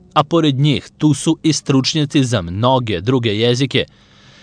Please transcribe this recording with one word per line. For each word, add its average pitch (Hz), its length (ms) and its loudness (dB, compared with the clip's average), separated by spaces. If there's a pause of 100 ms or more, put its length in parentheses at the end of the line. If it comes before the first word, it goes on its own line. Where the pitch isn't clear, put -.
(140)
a 151 100 2
pored 156 340 0
njih 139 300 0 (100)
tu 151 160 2
su 165 280 -2
i 156 100 2
stručnjaci 143 720 0
za 113 180 -2
mnoge 107 580 -2
druge 113 360 -2
jezike, 120 480 0 (580)